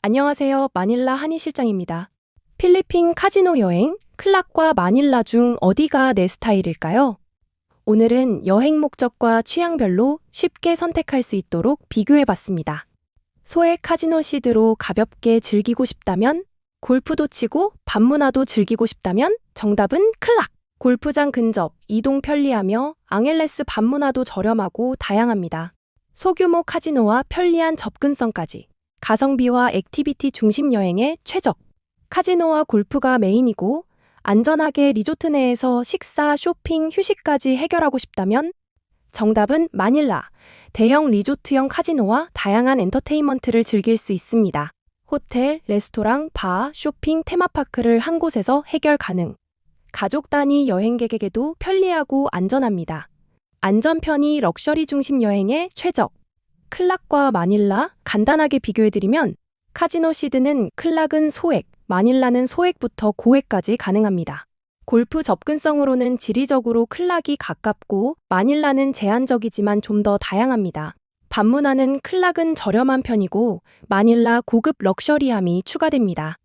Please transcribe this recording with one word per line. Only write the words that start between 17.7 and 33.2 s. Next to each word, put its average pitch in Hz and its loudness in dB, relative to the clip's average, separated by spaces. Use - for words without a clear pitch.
밤문화도 262 2
즐기고 226 0
싶다면 247 -2
정답은 220 0
클락! - 2
골프장 285 0
근접, 220 -2
이동 269 -2
편리하며 269 -2
앙헬레스 302 -2
밤문화도 254 -2
저렴하고 220 -4
다양합니다. 196 -2
소규모 349 0
카지노와 262 0
편리한 330 0
접근성까지 233 -4
가성비와 247 2
액티비티 277 -4
중심 247 0
여행에 208 0
최적! 359 -2
카지노와 339 0
골프가 254 0
메인이고 226 0